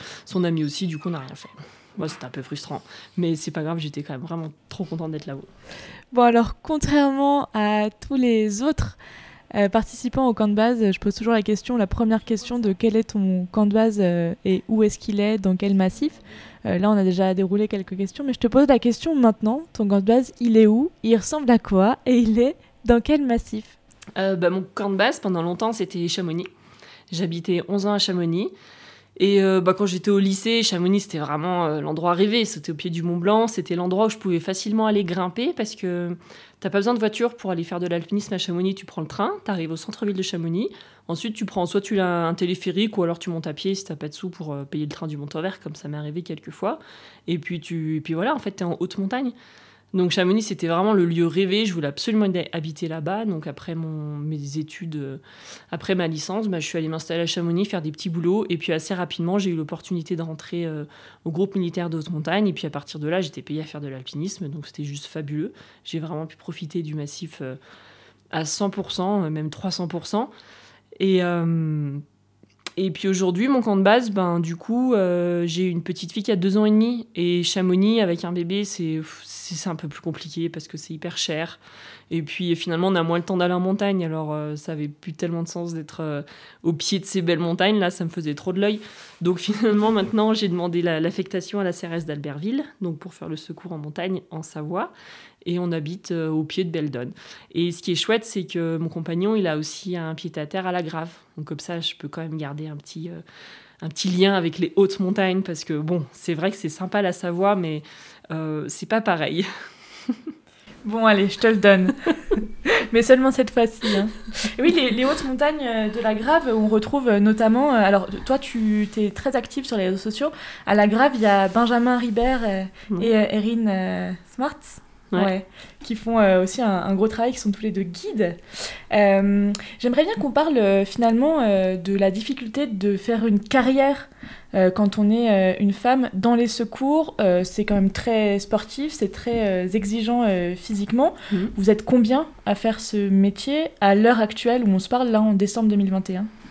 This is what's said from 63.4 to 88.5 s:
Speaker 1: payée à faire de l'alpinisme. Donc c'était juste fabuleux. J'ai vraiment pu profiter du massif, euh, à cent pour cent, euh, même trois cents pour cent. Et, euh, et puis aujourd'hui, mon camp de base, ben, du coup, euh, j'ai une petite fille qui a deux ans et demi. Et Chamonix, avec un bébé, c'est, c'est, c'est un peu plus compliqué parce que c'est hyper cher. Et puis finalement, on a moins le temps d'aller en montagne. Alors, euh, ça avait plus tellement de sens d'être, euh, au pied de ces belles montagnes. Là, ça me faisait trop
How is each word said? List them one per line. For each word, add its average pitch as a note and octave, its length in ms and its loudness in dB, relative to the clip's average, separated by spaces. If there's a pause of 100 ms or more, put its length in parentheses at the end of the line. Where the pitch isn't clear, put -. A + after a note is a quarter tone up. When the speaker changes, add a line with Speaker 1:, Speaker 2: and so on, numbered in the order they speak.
Speaker 1:
payée D3+ 180 -6
à D3+ 40 -10
faire D3+ 160 -14
de D3 60 -10
l'alpinisme. C#3+ 600 -10
Donc C#3+ 180 -10
c'était - 180 -12
juste C#3+ 220 -10
fabuleux. D#3 480 -8 (300)
J'ai - 160 -8
vraiment D#3 260 -8
pu - 120 -18
profiter E3+ 440 -10
du D3+ 140 -8
massif, D3 480 -10
euh, C3 100 -10 (800)
à D#3+ 140 -4
cent F#3+ 260 -2
pour G3 200 -8
cent, F#3+ 340 0
euh, D#3 40 -4
même D#3 220 -4
trois - 180 -6
cents F3 180 -4
pour E3 200 -8
cent. A3+ 240 -2 (680)
Et, F#3+ 240 4
euh, E3 680 0 (840)
et F#3+ 120 0
puis - 180 -4
aujourd'hui, F#3+ 400 2
mon C4 140 4
camp A3 140 0
de G3 80 4
base, A3+ 260 4
ben, F3+ 300 0
du E3+ 160 -2
coup, B3 400 0
euh, F3 500 2
j'ai F3 220 -2
une E3+ 160 -2
petite E3+ 280 -8
fille G#3+ 120 -6
qui A3+ 80 -2
a G#3 40 2
deux F#3+ 220 2
ans G#3+ 80 4
et G#3+ 60 4
demi. A3+ 340 2 (100)
Et F3 280 2
Chamonix, F#3+ 580 2
avec F3 240 0
un F3 60 -6
bébé, F3+ 320 -2
c'est, D#3+ 360 -4 (240)
c'est, - 300 -12
c'est E3+ 160 -6
un E3 60 -4
peu D#3 120 -10
plus - 140 -12
compliqué E3 480 -6
parce D#3+ 180 -10
que - 100 -14
c'est - 160 -12
hyper E3+ 240 -10
cher. E3 420 -4 (500)
Et E3 120 -2
puis E3+ 340 -2
finalement, E3+ 320 0
on F#3+ 80 2
a E3+ 80 4
moins E3+ 140 2
le E3+ 60 -2
temps F#3 140 -2
d'aller F3 160 2
en F3+ 60 0
montagne. F#3+ 440 0
Alors, D#3 300 -4
euh, D3+ 220 -6
ça D3+ 160 -10
avait D3+ 160 -4
plus D3 260 -12
tellement E3+ 300 -4
de E3 40 -6
sens E3+ 260 -8
d'être, D#3+ 280 -10
euh, D3 200 -4 (420)
au E3+ 100 2
pied F3 240 -2
de - 80 -6
ces F#3+ 160 0
belles E3+ 180 2
montagnes. F3+ 400 2
Là, F3+ 120 2
ça F3+ 140 -6
me D#3+ 40 -6
faisait D#3 240 -6
trop F3+ 200 -6